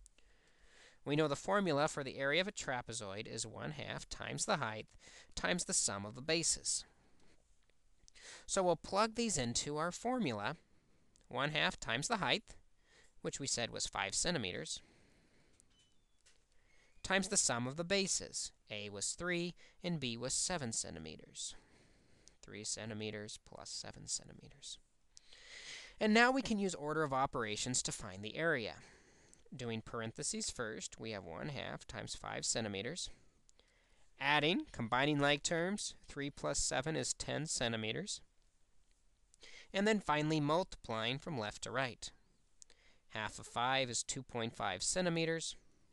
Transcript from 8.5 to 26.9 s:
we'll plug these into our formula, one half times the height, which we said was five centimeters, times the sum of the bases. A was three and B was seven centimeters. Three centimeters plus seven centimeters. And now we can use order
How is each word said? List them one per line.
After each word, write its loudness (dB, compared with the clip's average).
we'll 6
plug 0
these 2
into 0
our 0
formula, 0
one 0
half 2
times -2
the 2
height, 0
which -4
we -4
said 0
was -4
five -2
centimeters, -2
times 4
the 2
sum 4
of -4
the 0
bases. 0
A -6
was -4
three 0
and 0
B 0
was -2
seven 0
centimeters. -8
Three -12
centimeters -6
plus -14
seven -10
centimeters. -10
And 6
now 10
we 4
can 0
use 2
order 0